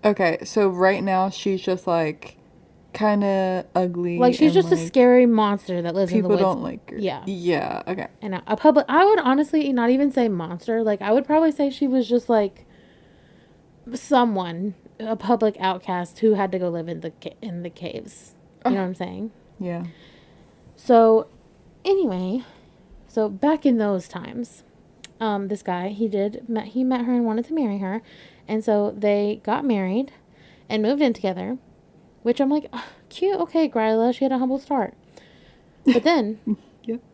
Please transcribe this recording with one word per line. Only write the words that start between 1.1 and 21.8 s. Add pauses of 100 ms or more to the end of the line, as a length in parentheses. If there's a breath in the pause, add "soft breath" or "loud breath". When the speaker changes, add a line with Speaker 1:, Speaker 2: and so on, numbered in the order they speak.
Speaker 1:
she's
just,
like, (560)
kinda (100)
ugly
Speaker 2:
Like,
she's
Speaker 1:
and,
Speaker 2:
just
a
Speaker 1:
like,
Speaker 2:
scary
monster
that
lives
in
the
Speaker 1:
people
Speaker 2:
woods.
Speaker 1:
don't
like
her.
Speaker 2:
Yeah.
Speaker 1:
Yeah,
okay. (120)
Speaker 2:
And
a,
a
public,
I
would
honestly
not
even
say
monster.
Like,
I
would
probably
say
she
was
just,
like, (1300 soft breath)
someone, (240)
a
public
outcast
who
had
to
go
live
in
the
ca-,
in
the
caves. (300)
You
know
Speaker 1:
Oh.
Speaker 2:
what
I'm
saying? (300)
Speaker 1:
Yeah. (880 loud breath)
Speaker 2:
So, (560)